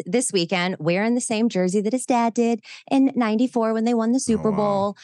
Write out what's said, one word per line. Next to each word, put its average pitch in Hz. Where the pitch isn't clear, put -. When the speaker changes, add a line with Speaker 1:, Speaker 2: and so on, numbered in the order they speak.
Speaker 1:
this 220
weekend 180
wearing 185
the 254
same 226
jersey 185
that 214
his 254
dad 233
did 233
in 269
ninety-four 226
when 220
they 240
won 226
the 262
Super 220
Speaker 2:
Oh, 220
wow. 196
Speaker 1:
Bowl. 202